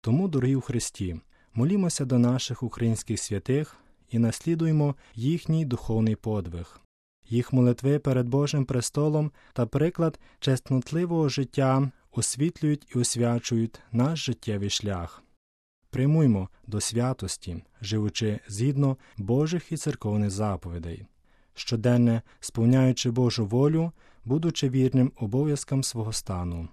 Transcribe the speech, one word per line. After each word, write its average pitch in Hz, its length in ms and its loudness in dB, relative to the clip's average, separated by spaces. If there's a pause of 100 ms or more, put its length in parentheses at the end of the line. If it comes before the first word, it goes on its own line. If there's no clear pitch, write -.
Тому, 156 280 2
дорогі 135 280 2
у 131 40 0
Христі, 101 600 -6 (340)
молімося 165 500 0
до 127 140 2
наших 123 440 0
українських 113 580 -2
святих 131 560 -4 (340)
і 117 80 0
наслідуємо 151 760 2 (200)
їхній 160 500 0
духовний 110 520 0
подвиг. 87 640 -6 (480)
Їх 120 240 0
молитви 127 460 4
перед 127 300 0
Божим 139 360 0
престолом 151 680 -2 (200)
та 120 140 0
приклад 160 540 -2 (180)
чеснотливого 151 920 0
життя 135 600 2 (220)
освітлюють 147 840 -2
і 131 40 0
освячують 117 840 0 (120)
наш 139 320 0
життєвий 104 460 -4
шлях. 92 520 -6 (680)
Прямуймо 127 580 2 (180)
до 104 140 -4
святості, 107 840 -4 (160)
живучи 107 680 -2
згідно 135 480 0 (200)
Божих 143 560 0
і 165 40 -4
церковних 104 540 -2
заповідей, 92 760 -6 (480)
щоденне 120 680 2 (180)
сповняючи 127 680 2
Божу 120 360 0
волю, 151 460 2 (320)
будучи 151 440 0
вірним 131 480 4
обов'язкам 135 680 -2
свого 110 300 -4
стану. 87 600 -6